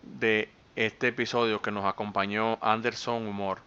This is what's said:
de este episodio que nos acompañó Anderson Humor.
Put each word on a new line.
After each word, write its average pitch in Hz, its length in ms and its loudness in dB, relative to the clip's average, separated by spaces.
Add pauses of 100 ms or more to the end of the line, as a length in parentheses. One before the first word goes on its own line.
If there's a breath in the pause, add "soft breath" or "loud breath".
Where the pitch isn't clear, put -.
de 113 460 0 (280)
este 117 320 0
episodio 113 520 0
que 107 120 -2
nos 101 120 -4
acompañó 104 760 0
Anderson 113 640 0
Humor. 101 400 -2